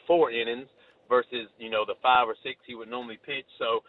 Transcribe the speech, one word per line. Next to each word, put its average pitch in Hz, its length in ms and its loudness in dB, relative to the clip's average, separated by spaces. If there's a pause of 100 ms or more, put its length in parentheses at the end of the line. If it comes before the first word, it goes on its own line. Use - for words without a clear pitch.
four 165 240 4
innings 117 380 -4 (400)
versus, 123 400 0 (100)
you 113 120 -12
know, 107 160 0
the 101 160 -4
five 127 260 4
or 110 140 -4
six 131 240 -10
he 123 80 -14
would 113 160 -16
normally 120 340 -10
pitch. 139 220 -8 (120)
So 113 300 0